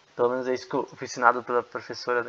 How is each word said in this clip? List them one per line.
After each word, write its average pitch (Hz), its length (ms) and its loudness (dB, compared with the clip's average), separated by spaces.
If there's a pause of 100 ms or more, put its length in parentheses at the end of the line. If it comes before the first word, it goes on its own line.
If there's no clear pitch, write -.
(140)
Pelo 120 160 2
menos 127 180 -2
é 127 60 2
isso 123 120 -6
que - 80 -6
eu 131 120 -2
fui - 180 -14
ensinado 123 380 4
pela 120 200 0
professora 120 680 -4